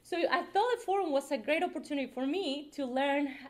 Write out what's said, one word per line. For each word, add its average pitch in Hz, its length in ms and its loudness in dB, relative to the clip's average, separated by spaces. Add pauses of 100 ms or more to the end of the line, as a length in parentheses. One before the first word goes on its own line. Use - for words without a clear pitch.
So - 140 -6 (140)
I 349 120 2
thought 415 340 2
the - 80 -4
forum 381 280 2
was 277 180 0
a 277 80 0
great 311 240 0
opportunity 294 500 -2
for 262 140 -4
me 294 460 -2
to 277 140 -4
learn, 277 480 2 (160)